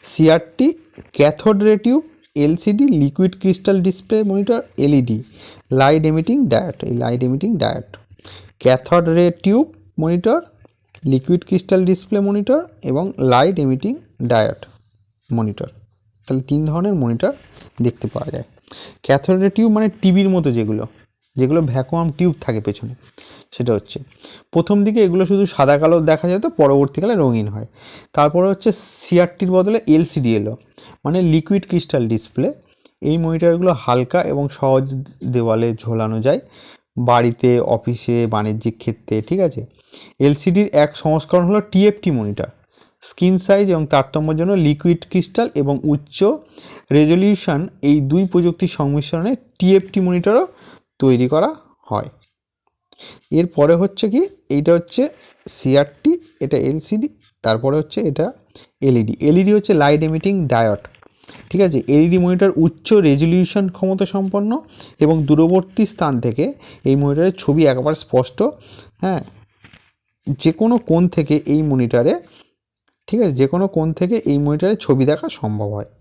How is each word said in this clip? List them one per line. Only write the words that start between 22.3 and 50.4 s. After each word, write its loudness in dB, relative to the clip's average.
থাকে -4
পেছনে, -8
সেটা -2
হচ্ছে -6
প্রথম 0
দিকে 2
এগুলো 2
শুধু 0
সাদা 2
কালো 2
দেখা 0
যেত, -2
পরবর্তীকালে 0
রঙিন 0
হয়। -10
তারপরে 2
হচ্ছে 0
সিআরটির -2
বদলে 2
এলসিডি 2
এলো, -4
মানে 0
লিকুইড 0
ক্রিস্টাল -2
ডিসপ্লে। -4
এই -2
মনিটরগুলো 0
হালকা -2
এবং -4
সহজ 0
দেওয়ালে 0
ঝোলানো -4
যায়, 0
বাড়িতে, 2
অফিসে, -2
বাণিজ্যিক -4
ক্ষেত্রে, -6
ঠিক -4
আছে? -4
এলসিডির 2
এক 0
সংস্করণ 0
হলো 2
টিএফটি 0
মনিটর। -4
স্ক্রিন 0
সাইজ 2
এবং 0
তারতম্যের 0
জন্য 0
লিকুইড 0
ক্রিস্টাল -2
এবং -2
উচ্চ -2
রেজলিউশন 2
এই 4
দুই 0
প্রযুক্তির 0
সংমিশ্রণে -4
টিএফটি 2
মনিটরও 0